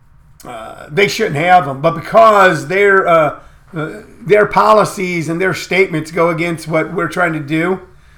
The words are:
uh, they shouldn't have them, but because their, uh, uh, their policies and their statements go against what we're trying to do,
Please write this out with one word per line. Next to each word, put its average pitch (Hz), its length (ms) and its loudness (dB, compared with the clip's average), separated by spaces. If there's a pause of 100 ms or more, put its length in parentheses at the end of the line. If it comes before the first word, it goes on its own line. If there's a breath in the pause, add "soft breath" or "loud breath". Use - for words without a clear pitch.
(440)
uh, 117 460 -16
they 190 180 2
shouldn't 180 280 -4
have 175 280 4
them, 135 160 -8
but 160 140 0
because 185 720 4
their, 190 380 2
uh, 160 340 2 (340 loud breath)
uh, 156 280 -10 (180)
their 208 240 2
policies 185 840 0
and 165 120 -6
their 190 140 -2
statements 170 560 -2
go 170 180 0
against 165 400 -4
what 156 240 -2
we're 165 160 -4
trying 170 240 -2
to 156 80 -6
do, 160 400 -2 (380 soft breath)